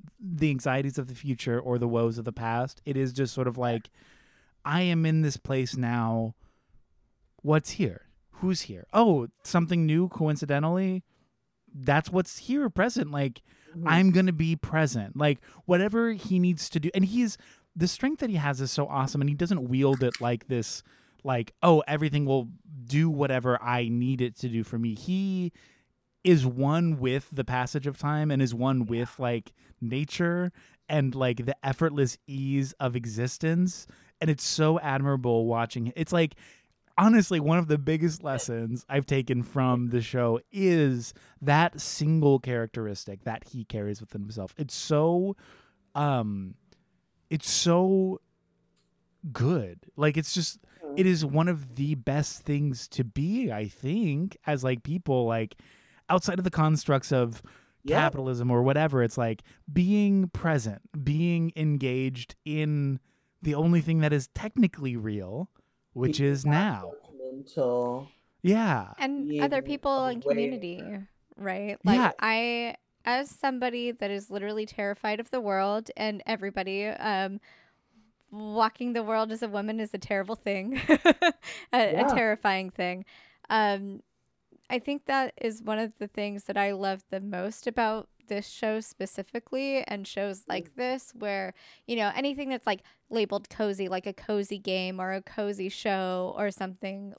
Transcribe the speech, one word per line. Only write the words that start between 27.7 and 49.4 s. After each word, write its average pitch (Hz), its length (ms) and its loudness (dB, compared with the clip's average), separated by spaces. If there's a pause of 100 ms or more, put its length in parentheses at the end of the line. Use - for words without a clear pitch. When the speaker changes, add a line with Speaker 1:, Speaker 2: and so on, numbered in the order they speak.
Speaker 1:
of 139 120 -4
time 151 320 0
and 139 100 2
is 123 140 2
one 127 240 0
Speaker 2:
Yeah. 120 80 0
Speaker 1:
with, 117 320 -4
like, 120 340 -2 (280)
nature 170 720 -2 (360)
and, 139 260 0
like, 127 300 0
the 139 200 -2
effortless 143 520 0 (100)
ease 135 540 -2
of 127 160 -2
existence. 127 880 -2 (360)
And 160 80 2
it's 143 120 0
so 156 380 2
admirable 135 680 2
watching. 117 480 -2
It's, 160 180 -2
like, 165 220 2 (640)
honestly, 196 400 8
one 156 200 4
of 170 100 2
the 151 100 4
biggest 156 460 0
lessons 123 640 -4
I've 139 180 -2
taken 131 380 0
from 123 460 2
the 120 100 2
show 117 400 0 (100)
is 160 640 2 (280)
that 151 380 4
single 147 600 4
characteristic 110 840 -6
that 110 260 -8
he 117 140 -10
carries 104 360 -6
within 104 220 -10
himself. 104 340 -10
It's 147 180 -6
so, 170 600 2 (580)
um, 110 600 -2 (760)
it's 156 180 -4
so 185 720 2 (1120)
good. 117 540 -2 (100)